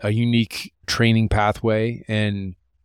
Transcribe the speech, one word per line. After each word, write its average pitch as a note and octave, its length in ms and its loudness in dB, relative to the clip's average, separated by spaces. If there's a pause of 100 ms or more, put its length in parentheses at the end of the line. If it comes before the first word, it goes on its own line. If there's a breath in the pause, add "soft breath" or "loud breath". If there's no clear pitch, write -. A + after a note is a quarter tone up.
a G#2+ 80 -2
unique A#2 640 0 (120)
training A2+ 440 2
pathway, A2 800 0
and, G2+ 480 -4 (300)